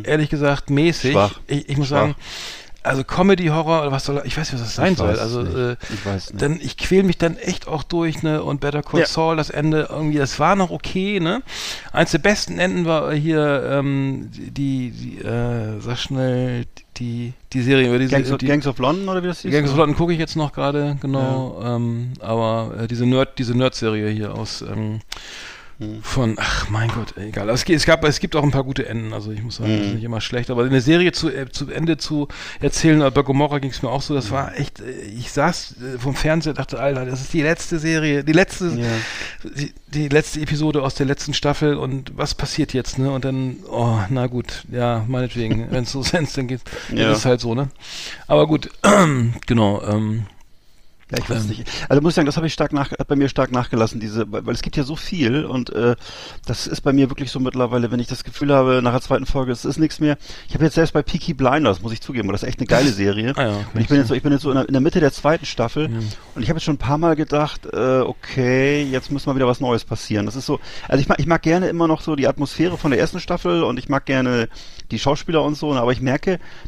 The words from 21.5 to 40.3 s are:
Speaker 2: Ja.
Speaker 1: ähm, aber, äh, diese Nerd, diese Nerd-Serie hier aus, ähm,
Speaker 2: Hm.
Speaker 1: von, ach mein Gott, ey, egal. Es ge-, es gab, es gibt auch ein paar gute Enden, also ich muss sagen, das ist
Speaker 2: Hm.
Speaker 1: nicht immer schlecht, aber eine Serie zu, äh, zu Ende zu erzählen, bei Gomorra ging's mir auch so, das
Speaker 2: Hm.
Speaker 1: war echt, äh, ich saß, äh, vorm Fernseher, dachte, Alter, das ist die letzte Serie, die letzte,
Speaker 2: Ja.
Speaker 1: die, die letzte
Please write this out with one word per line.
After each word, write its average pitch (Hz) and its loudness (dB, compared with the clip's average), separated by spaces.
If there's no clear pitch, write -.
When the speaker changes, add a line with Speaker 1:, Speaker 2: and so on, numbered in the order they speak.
Speaker 2:
Ja. 120 -2
Speaker 1:
ähm, 120 -2
aber, 113 0
äh, 117 -2
diese 117 -2
Nerd, 131 2
diese 120 -2
Nerd-Serie 110 0
hier 107 -2
aus, 107 -8
ähm, 107 -6
Speaker 2:
Hm. 107 -10
Speaker 1:
von, 113 0
ach - -2
mein 110 0
Gott, 110 -6
ey, 98 -10
egal. 104 -4
Es 123 0
ge-, 175 4
es 127 2
gab, 160 4
es 151 2
gibt - -4
auch 151 2
ein 147 4
paar 131 2
gute 135 -4
Enden, 113 -6
also 107 -8
ich 107 -8
muss 117 -10
sagen, 110 0
das 107 2
ist 101 -2
Speaker 2:
Hm. 117 -2
Speaker 1:
nicht 110 -4
immer 113 -4
schlecht, 120 -4
aber 120 2
eine 131 4
Serie 165 4
zu, 156 -2
äh, 131 -6
zu 135 -8
Ende 160 0
zu 147 -4
erzählen, 156 4
bei 139 4
Gomorra 143 0
ging's 131 -6
mir 131 -2
auch 135 -2
so, - -6
das 135 0
Speaker 2:
Hm. 101 -6
Speaker 1:
war 139 -4
echt, 143 -6
äh, 110 -12
ich 110 -12
saß, - 0
äh, 123 -6
vorm 131 -2
Fernseher, 151 0
dachte, 135 -6
Alter, 131 -2
das 127 -4
ist 135 -10
die 165 2
letzte 165 0
Serie, 156 0
die 151 2
letzte, 180 4
Speaker 2:
Ja. - -4
Speaker 1:
die, 143 -8
die 147 -2
letzte 151 2